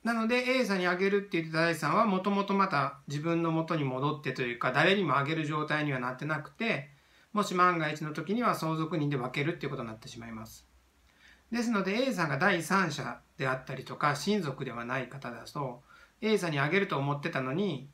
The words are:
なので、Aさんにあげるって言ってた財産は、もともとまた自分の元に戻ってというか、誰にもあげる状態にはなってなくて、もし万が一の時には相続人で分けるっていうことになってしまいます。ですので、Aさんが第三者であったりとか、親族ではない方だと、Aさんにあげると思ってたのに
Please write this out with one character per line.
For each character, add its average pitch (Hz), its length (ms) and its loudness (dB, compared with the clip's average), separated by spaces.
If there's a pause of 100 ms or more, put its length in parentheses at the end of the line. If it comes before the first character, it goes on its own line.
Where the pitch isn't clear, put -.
な 233 120 0
の 226 120 0
で、 247 320 2
A 247 60 4
さ 196 120 2
ん - 20 2
に 180 80 2
あ 180 100 2
げ 196 120 2
る 202 100 4
っ - 40 4
て 175 180 -2
言 - 20 -4
っ - 40 -4
て 156 60 -8
た 160 60 0
財 165 160 4
産 151 200 0
は、 220 120 6
も 190 140 2
と 202 100 0
も 202 140 2
と 196 100 0
ま 190 140 4
た 139 380 0
自 147 140 -4
分 170 220 0
の 165 100 2
元 160 240 0
に 147 80 0
戻 139 320 0
っ - 40 -14
て 131 120 -4
と 131 100 -4
い 120 140 -2
う - 20 -16
か、 127 140 0
誰 165 220 4
に 202 100 2
も 135 120 2
あ 139 80 2
げ 160 100 -2
る 160 100 -2
状 151 220 -2
態 151 180 0
に 143 80 0
は 127 80 -2
な 127 120 -4
っ 131 60 -8
て 147 60 -8
な 151 160 -2
く - 100 -16
て、 190 400 -4 (420)
も 208 120 2
し 190 100 -4
万 180 240 6
が 156 120 0
一 151 100 -6
の 151 120 -4
時 165 220 -2
に 247 80 0
は 196 120 4
相 160 220 -2
続 160 200 -2
人 147 140 0
で 143 60 0
分 123 140 -4
け 147 140 -2
る 165 100 0
っ - 40 -10
て 147 80 -6
い - 20 -4
う - 20 -4
こ 139 60 -6
と 123 60 -8
に 113 60 -8
な 110 60 -10
っ 110 40 -16
て - 100 -18
し - 100 -14
ま 117 80 -12
い 113 60 -12
ま 113 140 -12
す。 - 200 -20 (840)
で 240 100 0
す 226 80 0
の 202 140 2
で、 233 240 2
A 240 40 -2
さ 175 140 0
ん - 20 -2
が 139 100 0
第 175 240 4
三 180 280 2
者 123 300 -6 (160)
で 135 100 -2
あ 131 80 0
っ 131 100 -8
た 139 100 -10
り 139 100 -10
と 127 100 -10
か、 147 220 0
親 202 260 0
族 139 220 -4
で 120 80 -6
は 117 120 -8
な 127 140 -4
い 123 100 -6
方 131 220 -10
だ 113 140 -12
と、 - 380 -8 (380)
A 214 180 4
さ 175 100 0
ん - 20 0
に 147 80 0
あ 143 100 2
げ 190 120 4
る 190 80 0
と 151 80 0
思 139 160 0
っ - 80 -2
て 165 100 -4
た 135 120 -2
の 131 100 -2
に 165 420 -2